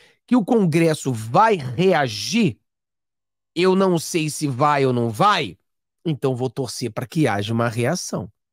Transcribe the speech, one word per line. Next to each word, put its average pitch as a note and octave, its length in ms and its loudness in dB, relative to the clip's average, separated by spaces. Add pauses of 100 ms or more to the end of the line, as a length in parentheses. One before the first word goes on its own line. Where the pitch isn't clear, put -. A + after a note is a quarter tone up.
(260)
que B3 100 2
o B3 80 4
Congresso E3+ 680 2
vai C#3+ 420 2
reagir, C#3 1040 0 (960)
eu F#3 180 2
não F#3+ 240 2
sei D#3 320 -4
se D3 180 -4
vai C#3 380 2
ou B2+ 60 2
não A#2+ 180 0
vai, D3 480 0 (460)
então C3+ 320 -2
vou B2 140 -4
torcer A#2+ 420 -8
pra A#2 160 -10
que D#3 180 0
haja G#2 280 -2
uma A#2 160 0
reação. B2 600 -4 (240)